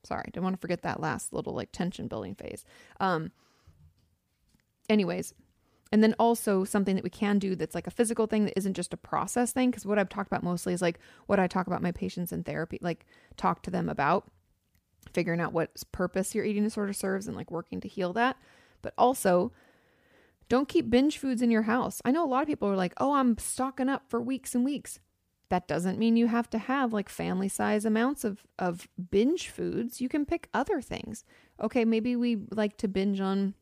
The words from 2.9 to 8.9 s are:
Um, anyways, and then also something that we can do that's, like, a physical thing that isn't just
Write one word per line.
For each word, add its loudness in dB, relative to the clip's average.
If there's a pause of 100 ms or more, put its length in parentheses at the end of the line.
Um, 0 (1600)
anyways, 0 (560)
and 8
then 6
also 4
something 2
that 0
we -4
can 2
do -2
that's, -6
like, -6
a -8
physical 2
thing 2
that 0
isn't 0
just -6